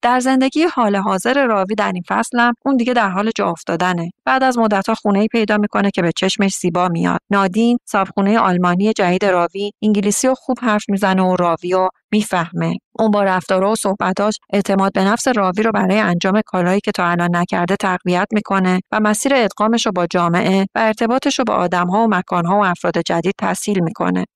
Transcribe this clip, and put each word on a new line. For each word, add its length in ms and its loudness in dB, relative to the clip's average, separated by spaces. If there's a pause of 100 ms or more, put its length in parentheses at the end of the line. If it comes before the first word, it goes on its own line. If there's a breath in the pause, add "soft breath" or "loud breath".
در 160 2
زندگی 420 0
حال 340 0
حاضر 500 0
راوی 280 0
در 180 -2
این 160 -6
فصل 320 -2
هم 140 2 (100)
اون 120 0
دیگه 160 0
در 180 2
حال 260 -2
جا 140 -2
افتادنه. 600 -2 (140)
بعد 180 2
از 160 2
مدت‌ها 360 0
خونه‌ای 340 0
پیدا 280 0
می‌کنه 340 0
که 120 -2
به 140 2
چشمش 380 0
زیبا 340 0
میاد. 320 0 (100)
نادین، 480 2 (100)
صاحبخونه 500 0
آلمانی 540 2
جدید 320 0
راوی، 460 0 (120)
انگلیسی 460 2
رو 60 2
خوب 280 -6
حرف 260 0
می‌زنه 340 2
و 140 2
راوی 360 -2
رو 160 2 (240)
می‌فهمه. 600 -2 (240)
اون 120 2
با 120 2
رفتارها 500 0
و 40 -2
صحبتاش 600 -2 (140)
اعتماد 400 0
به 120 0
نفس 240 0
راوی 340 0
رو 100 0
برای 260 0
انجام 480 0
کارهایی 340 0
که 120 -6
تا 140 0
الان 300 0
نکرده 400 0
تقویت 540 -2
می‌کنه 500 0 (120)
و 80 0
مسیر 340 0
ادغامش 520 0
رو 60 -2
با 140 0
جامعه 680 0
و 40 -2
ارتباطش 600 0
رو 60 0
با 100 0
آدم‌ها 500 0
و 60 2
مکان‌ها 480 0
و 60 2
افراد 420 -2
جدید 320 -2
تسهیل 440 -2
می‌کنه. 420 -2 (120)